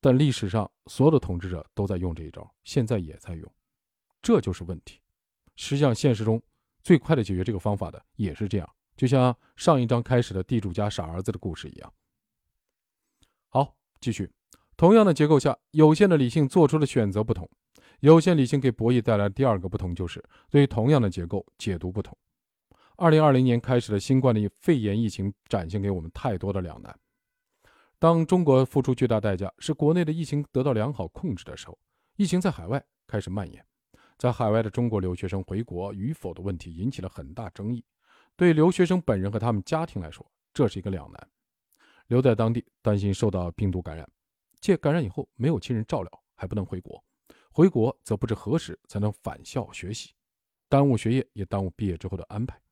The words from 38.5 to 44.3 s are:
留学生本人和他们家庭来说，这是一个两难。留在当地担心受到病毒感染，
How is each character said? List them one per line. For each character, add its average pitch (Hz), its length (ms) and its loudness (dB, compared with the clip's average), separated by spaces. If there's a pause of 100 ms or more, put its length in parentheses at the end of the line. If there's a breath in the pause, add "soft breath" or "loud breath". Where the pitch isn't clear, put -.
留 156 180 4
学 180 160 2
生 175 140 0
本 104 200 -2
人 98 120 -4
和 110 80 -4
他 117 120 -2
们 104 120 -2
家 160 200 -4
庭 107 160 -12
来 80 80 -12
说， - 160 -20 (300)
这 127 140 2
是 - 100 -6
一 92 40 -12
个 101 60 -6
两 90 220 -8
难。 - 180 -20 (800 soft breath)
留 123 160 2
在 131 100 4
当 113 200 0
地 117 120 -4 (160)
担 104 160 0
心 101 160 0
受 110 160 0
到 90 220 -4
病 95 220 -2
毒 90 100 -4
感 80 140 -12
染， 76 120 -16 (520)